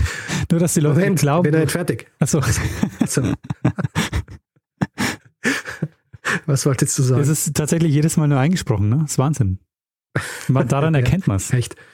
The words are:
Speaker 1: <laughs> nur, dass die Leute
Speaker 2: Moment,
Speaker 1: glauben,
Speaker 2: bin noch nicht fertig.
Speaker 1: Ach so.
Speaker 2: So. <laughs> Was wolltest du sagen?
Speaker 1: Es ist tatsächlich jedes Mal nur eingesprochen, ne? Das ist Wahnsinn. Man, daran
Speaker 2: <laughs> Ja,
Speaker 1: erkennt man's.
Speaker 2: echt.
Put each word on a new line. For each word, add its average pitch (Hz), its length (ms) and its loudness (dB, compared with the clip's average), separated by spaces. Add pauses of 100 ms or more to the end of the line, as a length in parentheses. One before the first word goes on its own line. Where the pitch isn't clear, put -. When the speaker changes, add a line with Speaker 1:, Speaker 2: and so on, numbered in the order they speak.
(140)
Speaker 1:
<laughs> - 360 -6
nur, 165 100 2
dass 170 140 0
die 175 60 2
Leute 147 200 2
Speaker 2:
Moment, 196 200 2
Speaker 1:
glauben, 143 220 2
Speaker 2:
bin 151 100 2
noch 160 80 4
nicht 147 120 0
fertig. 165 380 -4 (100)
Speaker 1:
Ach 151 80 2
so. 156 120 2 (680)
Speaker 2:
So. - 160 -2
<laughs> 95 100 0 (3250)
Was 139 200 0
wolltest 131 320 0
du 143 40 2
sagen? 127 180 2
Speaker 1:
Es 135 80 2
ist 156 260 -2
tatsächlich 160 380 2
jedes 151 240 2
Mal 151 120 2
nur 143 100 4
eingesprochen, 127 500 0
ne? 120 140 2
Das - 100 -4
ist - 60 -2
Wahnsinn. 127 400 0 (880)
Man, 127 200 2
daran 147 260 2
Speaker 2:
<laughs> - 0 -
Ja, 139 60 4
Speaker 1:
erkennt 131 260 2
man's. 98 260 0
Speaker 2:
echt. 123 220 -2 (200)